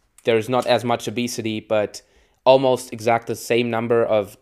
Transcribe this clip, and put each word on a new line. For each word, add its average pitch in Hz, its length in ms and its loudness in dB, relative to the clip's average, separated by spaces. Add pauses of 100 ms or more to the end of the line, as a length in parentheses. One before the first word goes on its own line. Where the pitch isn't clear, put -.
(220)
there's 113 260 0
not 123 180 0
as 117 180 2
much 120 240 -2
obesity, 110 520 -6
but 107 400 -2 (460)
almost 131 460 4
exact 117 340 -2
the 117 80 -6
same 120 340 -2
number 117 340 0
of 104 400 0